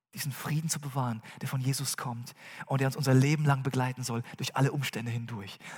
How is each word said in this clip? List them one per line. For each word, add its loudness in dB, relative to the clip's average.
Diesen -4
Frieden -2
zu -2
bewahren, -2
der -4
von 0
Jesus 0
kommt -6
und 0
der 4
uns 0
unser 4
Leben 6
lang 4
begleiten 0
soll, -2
durch -6
alle 4
Umstände -2
hindurch. -6